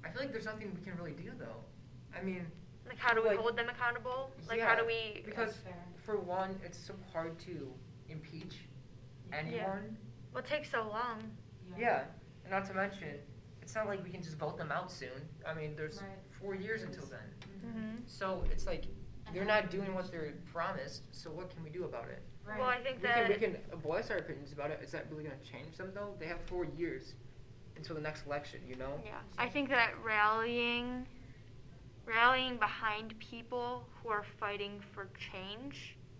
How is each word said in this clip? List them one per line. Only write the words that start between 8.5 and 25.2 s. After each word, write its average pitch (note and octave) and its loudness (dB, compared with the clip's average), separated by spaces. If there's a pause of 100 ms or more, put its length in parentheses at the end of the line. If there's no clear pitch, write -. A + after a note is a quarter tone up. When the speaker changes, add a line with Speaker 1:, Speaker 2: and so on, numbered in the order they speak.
Speaker 3:
Yeah. D3 -4
Speaker 1:
anyone. D#3+ 0
Speaker 2:
Yeah. G3 2 (560)
Well, B3 -2
it - -8
takes D4 0
so A3+ 2
long. A3 0 (480)
Speaker 3:
Yeah. F#3 -8
Speaker 1:
Yeah, G3 6 (400)
and F#3+ -8
not F#3+ 4
to F#3+ -6
mention, F3+ 0 (440)
it's - -10
not A3 2
like G3 0
we F3+ -6
can F#3 -6
just D#3 -6
vote D3+ -2
them D#3 -2
out F3+ 0
soon. C3+ -8 (200)
I D#3+ 0
mean, D3+ -2
there's D#3 -4
Speaker 3:
Right. G3 -6 (280)
Speaker 1:
four G3 -2
years G#3+ -2
Speaker 3:
There's - -6
Speaker 1:
until - -8
then. A#2 -10 (200)
Speaker 3:
Mm-hmm. A3+ -8
Speaker 2:
Mm-hmm. A3 -4 (100)
Speaker 1:
So F#3+ 0
it's - 6
like, - 2 (420)
Speaker 3:
And E3 -6
Speaker 1:
they're G3 2
Speaker 3:
then G#3+ 8
Speaker 1:
not F3+ 0
doing F#3+ 0
what F3+ 0
they're D3+ -4 (180)
promised, E3+ -2
so - -10
what F3 -6
can E3 -10
we D3+ -8
do F3 -4
about B2 -4
it? B2+ -8 (240)
Speaker 3:
Right. G#3+ -4
Speaker 2:
Well, B3+ 6
I B3 6
think B3+ -2
Speaker 1:
We A#3+ 4
can, A3+ 10
we G#3 8 (140)
Speaker 2:
that - -2
Speaker 1:
can E3 -4
voice E3+ 2
our G3 4
opinions C#3+ -4
about C#3+ -2
it. D3+ -2
Is C#3+ -10
that B2+ -4
really D3+ -6